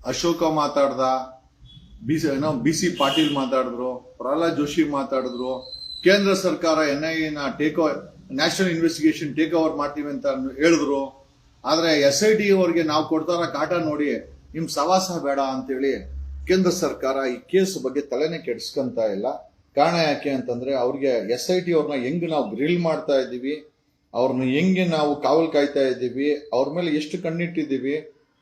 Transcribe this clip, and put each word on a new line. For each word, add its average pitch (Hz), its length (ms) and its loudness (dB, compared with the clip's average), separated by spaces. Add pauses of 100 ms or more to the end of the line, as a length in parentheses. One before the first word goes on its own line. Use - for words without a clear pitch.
ಅಶೋಕ 165 360 -2
ಮಾತಾಡ್ದ, 143 580 2 (1040)
ಬಿ 151 120 0
ಸಿ, 151 80 -2
ಏನೋ 143 260 0
ಬಿ 139 200 0
ಸಿ 170 240 -2
ಪಾಟೀಲ್ 143 380 2
ಮಾತಾಡಿದ್ರು, 127 840 -2
ಪ್ರಹ್ಲಾದ್ 156 380 0
ಜೋಶಿ 147 280 0
ಮಾತಾಡಿದ್ರು, 127 880 -4 (320)
ಕೇಂದ್ರ 196 300 6
ಸರ್ಕಾರ 160 440 0
ಎನ್ 147 260 0
ಐ 160 180 -2
ಎ 156 80 -2
ನ 151 80 -6 (200)
ಟೇಕ್ 151 200 0
ಓವರ್, - 540 -4
ನ್ಯಾಷನಲ್ 170 380 0
ಇನ್ವೆಸ್ಟಿಗೇಷನ್ 160 680 0
ಟೇಕ್ 160 180 0
ಓವರ್ 160 220 2
ಮಾಡ್ತೀವಿ 147 340 -4
ಅಂತ 135 160 -6 (320)
ಹೇಳಿದ್ರು. 143 680 2 (360)
ಆದ್ರೆ 156 360 2
ಎಸ್ 139 240 4
ಐ 220 100 6
ಟಿ 208 180 4
ಅವ್ರಿಗೆ 170 300 4
ನಾವು 156 260 0
ಕೊಡ್ತಾರ 165 380 0
ಕಾಟ 156 260 -2
ನೋಡಿ 147 420 0 (400)
ನಿಮ್ 160 140 -6
ಸವಾಸ 185 420 2 (140)
ಬೇಡ 139 160 0
ಅಂತೇಳಿ 131 640 -2 (440)
ಕೇಂದ್ರ 180 220 4
ಸರ್ಕಾರ 135 460 -2 (160)
ಈ 120 40 -6
ಕೇಸ್ 185 460 0
ಬಗ್ಗೆ 135 180 -2
ತಲೆನೇ 151 380 -2
ಕೆಡಿಸ್ಕೊಂತ 123 600 -6
ಇಲ್ಲ. 110 540 -4 (220)
ಕಾರಣ 160 200 4
ಯಾಕೆ 147 360 0
ಅಂತಂದ್ರೆ 127 440 -2
ಅವ್ರಿಗೆ 123 580 0
ಎಸ್ 180 240 0
ಐ 180 40 2
ಟಿ 175 120 -2
ಅವ್ರನ್ನ 143 300 0
ಹೆಂಗ್ 160 280 -2
ನಾವು 123 240 -2
ಗ್ರಿಲ್ 165 280 0
ಮಾಡ್ತಾ 151 300 0
ಇದ್ದೀವಿ, 131 560 -2 (460)
ಅವ್ರನ್ನ 127 280 0
ಹೆಂಗೆ 175 440 2
ನಾವು 151 360 0
ಕಾವಲ್ 156 300 4
ಕಾಯ್ತಾ 143 280 2
ಇದ್ದೀವಿ, 131 720 0
ಅವ್ರ 135 180 2
ಮೇಲೆ 170 200 -2
ಎಷ್ಟು 151 320 -2
ಕಣ್ಣಿಟ್ಟಿದ್ದೀವಿ, 151 880 -4 (300)